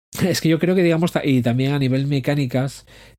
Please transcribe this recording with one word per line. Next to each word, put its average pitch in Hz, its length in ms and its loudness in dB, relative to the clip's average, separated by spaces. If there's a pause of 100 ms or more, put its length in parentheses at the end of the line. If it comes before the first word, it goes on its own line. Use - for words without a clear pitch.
(220)
es 175 200 0
que 165 80 2
yo 160 100 2
creo 180 160 2
que, 185 80 2
digamos, 170 300 2
ta-, - 120 -2
y 131 160 2
también 127 300 0
a 147 80 0
nivel 135 280 0
mecánicas, 139 760 -2 (340)